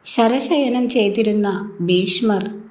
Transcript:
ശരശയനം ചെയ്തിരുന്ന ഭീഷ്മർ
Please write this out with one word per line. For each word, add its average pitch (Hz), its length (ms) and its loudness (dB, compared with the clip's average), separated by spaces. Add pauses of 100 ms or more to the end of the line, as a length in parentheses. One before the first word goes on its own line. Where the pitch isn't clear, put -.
ശരശയനം 247 800 2
ചെയ്തിരുന്ന 208 600 0 (320)
ഭീഷ്മർ 190 640 0 (260)